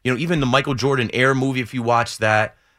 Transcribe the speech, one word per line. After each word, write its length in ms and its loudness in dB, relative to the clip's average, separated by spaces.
you 80 0
know, 60 -2
even 220 0
the 60 0
Michael 280 2
Jordan 380 0
Air 220 2
movie, 260 -2
if 140 -8
you 80 -4
watch 360 0
that, 380 0